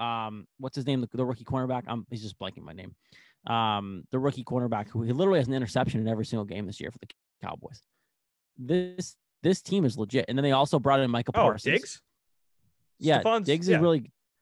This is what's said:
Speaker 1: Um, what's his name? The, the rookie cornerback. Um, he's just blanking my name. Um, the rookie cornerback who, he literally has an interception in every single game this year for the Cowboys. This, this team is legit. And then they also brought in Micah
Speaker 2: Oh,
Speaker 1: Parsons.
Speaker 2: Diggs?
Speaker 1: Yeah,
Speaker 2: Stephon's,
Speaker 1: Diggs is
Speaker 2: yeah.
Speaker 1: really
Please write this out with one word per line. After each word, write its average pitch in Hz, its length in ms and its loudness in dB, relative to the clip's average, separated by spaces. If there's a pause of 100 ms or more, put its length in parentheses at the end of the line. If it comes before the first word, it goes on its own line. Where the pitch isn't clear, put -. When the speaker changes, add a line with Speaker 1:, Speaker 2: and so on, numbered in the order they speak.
Speaker 1:
Um, 110 440 -6 (120)
what's 131 180 -10
his 135 100 -6
name? 135 160 0
The, 113 120 -4
the 127 100 0
rookie 123 200 -6
cornerback. 127 420 -4
Um, 113 240 -8
he's 110 120 -10
just 104 160 -12
blanking 95 240 -10
my 78 100 -16
name. 92 220 -16 (520)
Um, 104 640 -2
the 127 80 -2
rookie 135 260 -2
cornerback 117 440 -2
who, 113 140 -4
he 117 100 0
literally 180 260 4
has 127 100 2
an 135 60 -2
interception 127 460 0
in 110 80 0
every 110 180 -2
single 110 180 -4
game 98 220 -8
this - 140 -10
year - 100 -8
for - 80 -16
the - 80 -20 (360)
Cowboys. - 380 -12 (800)
This, 180 580 -4 (260)
this 185 200 2
team 185 240 2
is 113 100 0
legit. 110 320 -2
And 123 80 -2
then 139 60 2
they 143 100 4
also 143 260 4
brought 139 220 4
in 131 100 2
Micah 117 240 0
Speaker 2:
Oh, 220 60 2
Speaker 1:
Parsons. 127 340 2
Speaker 2:
Diggs? - 280 -2 (960)
Speaker 1:
Yeah, 143 220 4
Speaker 2:
Stephon's, 220 260 2
Speaker 1:
Diggs 165 220 2
is 185 40 8
Speaker 2:
yeah. 160 80 6
Speaker 1:
really 160 320 4 (300)